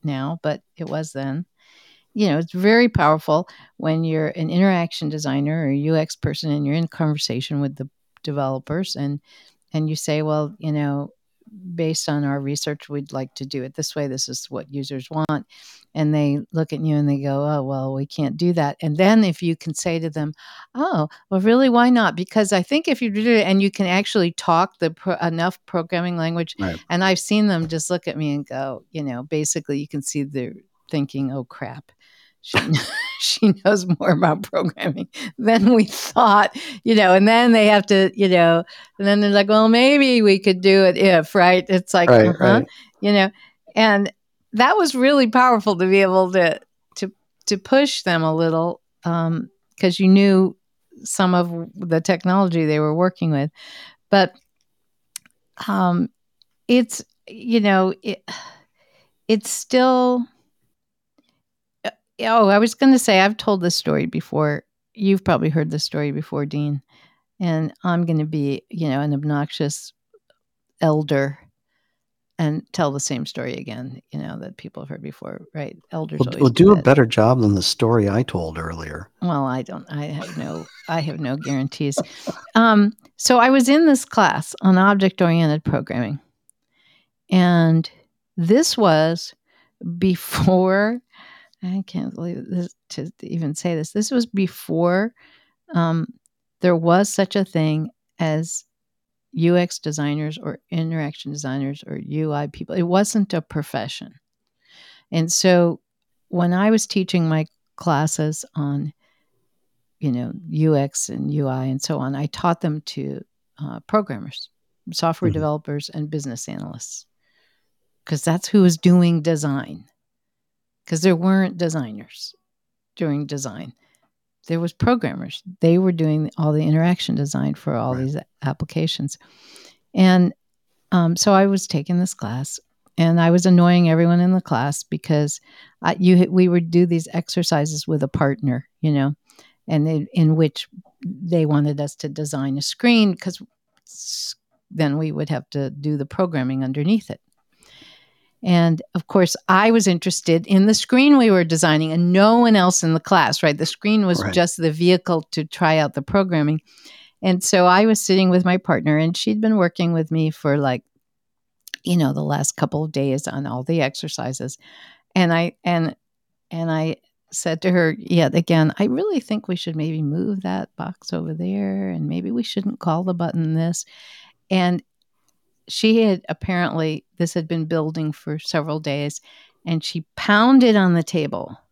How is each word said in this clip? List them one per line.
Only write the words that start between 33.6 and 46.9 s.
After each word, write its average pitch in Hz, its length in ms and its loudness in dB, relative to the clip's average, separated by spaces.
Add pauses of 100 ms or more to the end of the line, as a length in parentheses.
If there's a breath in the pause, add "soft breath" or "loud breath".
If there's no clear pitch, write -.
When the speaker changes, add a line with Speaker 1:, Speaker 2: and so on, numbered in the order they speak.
Speaker 1:
knows 190 220 0 (120)
more 190 120 0
about 170 320 0
programming - 640 -6 (320 loud breath)
than 226 340 4
we 220 120 6
thought," - 720 2 (280 loud breath)
you 226 100 2
know, 196 220 6
and 196 120 6
then 233 260 6
they 220 120 6
have 208 220 4
to, 190 260 4
you 196 160 2
know, 170 340 4 (360 loud breath)
and 196 80 0
then 202 120 4
they're 202 120 2
like, 202 180 4
"Well, 220 180 6
maybe 254 540 6
we 196 160 6
could 190 240 0
do 190 240 6
it 180 100 4
if," 180 380 4
right? 180 340 6
It's 185 260 0
like, 175 160 4
Speaker 2:
Right, 113 180 8
Speaker 1:
uh-huh, 175 180 2
Speaker 2:
right. - 220 4 (340 soft breath)
Speaker 1:
you 202 100 2
know, 202 200 4 (440 soft breath)
and 208 380 2 (400)
that 254 240 4
was 330 180 2
really 262 320 4
powerful 226 500 4
to 180 100 2
be 196 140 6
able 185 300 4
to, 180 280 2 (360)